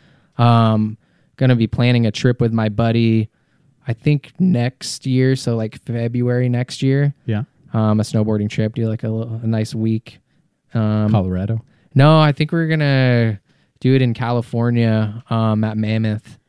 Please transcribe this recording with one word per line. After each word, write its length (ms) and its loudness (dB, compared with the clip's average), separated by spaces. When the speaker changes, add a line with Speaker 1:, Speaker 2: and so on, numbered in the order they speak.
Speaker 1:
um, 600 2
gonna 180 2
be 120 0
planning 400 2
a 40 0
trip 300 0
with 100 2
my 160 0
buddy, 600 0
I 60 -6
think 460 -2
next 680 -2
year, 300 2
so, 200 -4
like, 300 -6
February 640 -2
next 320 -4
year. 320 0
Speaker 2:
Yeah. 160 -2
Speaker 1:
Um, 260 2
a 40 0
snowboarding 460 -2
trip, 240 -4
do, 140 -2
like, 160 -6
a 60 -4
little, 340 -6
a 40 -8
nice 280 -2
week. 420 -4
Um, 380 0
Speaker 2:
Colorado? 520 -2
Speaker 1:
No, 260 6
I 120 4
think 200 -4
we're 160 -2
gonna 720 0
do 140 2
it 80 4
in 140 0
California, 1120 -2
um, 340 0
at 140 -4
Mammoth, 720 -4